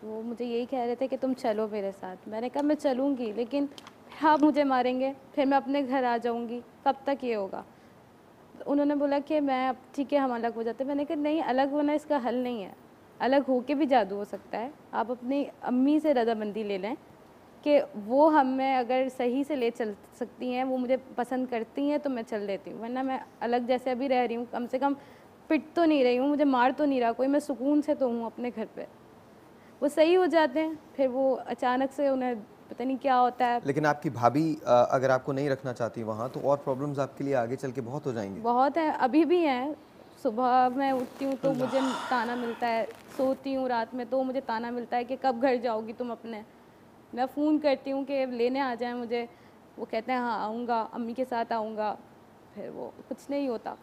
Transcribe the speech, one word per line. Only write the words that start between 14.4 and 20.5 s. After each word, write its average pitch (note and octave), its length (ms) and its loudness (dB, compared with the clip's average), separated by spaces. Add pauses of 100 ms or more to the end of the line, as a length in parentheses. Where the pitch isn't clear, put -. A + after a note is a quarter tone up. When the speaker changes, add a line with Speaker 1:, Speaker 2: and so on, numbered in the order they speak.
Speaker 1:
है। A#3+ 140 -6 (220)
आप A3+ 180 -2
अपनी B3+ 320 -2 (220)
अम्मी C4+ 340 4
से D4+ 140 2
रजामंदी A3 500 0
ले G3+ 140 -4
लें G#3 180 -4 (680)
कि D4 160 6 (260)
वो C4+ 240 6
हमें C4+ 460 2
अगर B3+ 340 0
सही B3+ 340 -2
से D4+ 120 -2
ले A#3+ 160 0
चल A3+ 240 -6 (240)
सकती B3+ 320 -8